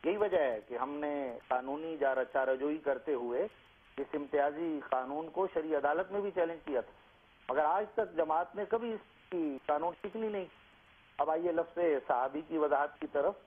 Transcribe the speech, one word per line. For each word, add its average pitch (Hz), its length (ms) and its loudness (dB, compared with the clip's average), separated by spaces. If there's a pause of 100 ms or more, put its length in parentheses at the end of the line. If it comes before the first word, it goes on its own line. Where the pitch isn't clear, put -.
यही 185 140 2
वजह 185 240 4
है 120 200 2
कि 120 140 -10
हमने 147 360 -4 (380)
कानूनी 147 480 -2
जारा 131 280 2
चाराजोई 135 600 0
करते 139 300 0
हुए 120 280 0 (540)
इस 139 180 -6
इम्तियाजी 147 540 0 (160)
कानून 139 440 -2
को 185 180 0
शरई 160 280 -2
अदालत 151 360 2
में 202 100 -2
भी 202 100 -4
चैलेंज 170 300 -2
किया 135 200 -2
था, - 120 -14 (560)
मगर 147 160 4
आज 190 220 2 (100)
तक 180 200 -2
जमात 160 400 0
ने 202 100 -2
कभी 226 260 0
इसकी 160 640 -4 (100)
कानून 160 280 0
शिकनी 220 340 -4
नहीं। 196 180 -4 (720)
अब 147 100 2
आइए 170 220 2
लफ्ज़ 170 280 0 (220)
सहाबी 131 420 0
की 160 140 -4
वजाहत 147 440 2
की 151 80 -4
तरफ 151 260 2 (120)